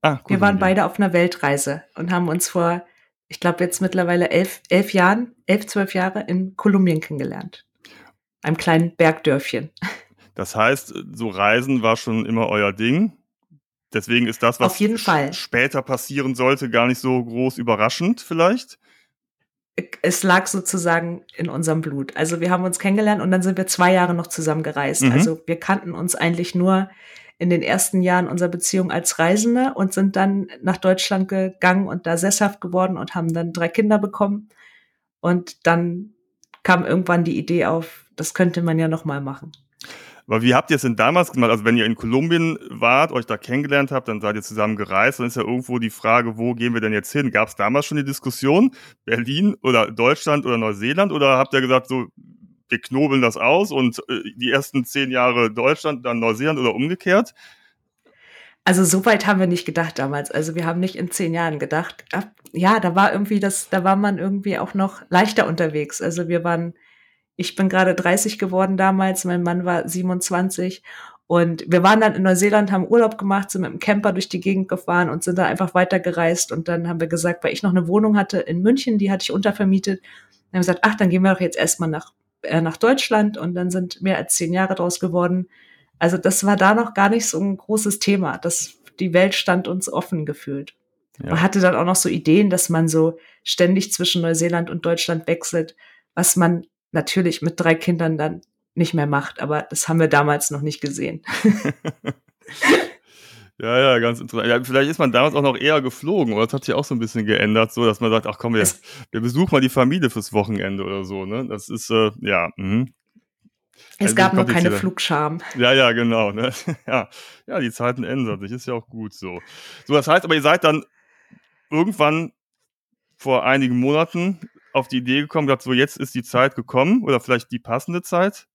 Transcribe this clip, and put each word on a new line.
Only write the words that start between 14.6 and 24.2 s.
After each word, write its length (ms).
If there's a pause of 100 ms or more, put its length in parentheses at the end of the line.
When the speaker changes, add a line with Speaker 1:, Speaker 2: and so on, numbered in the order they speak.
Speaker 1:
was 120
Speaker 2:
Auf 60
jeden 180
Speaker 1:
sch-, 80
Speaker 2:
Fall. 300
Speaker 1:
später 480
passieren 520
sollte, 360
gar 160
nicht 140
so 240
groß 340
überraschend 640
vielleicht? 560 (1200)
Speaker 2:
Es 200
lag 240
sozusagen 760 (140)
in 120
unserem 320
Blut. 360
Also 240
wir 100
haben 140
uns 140
kennengelernt 440
und 80
dann 120
sind 140
wir 100
zwei 260
Jahre 220
noch 120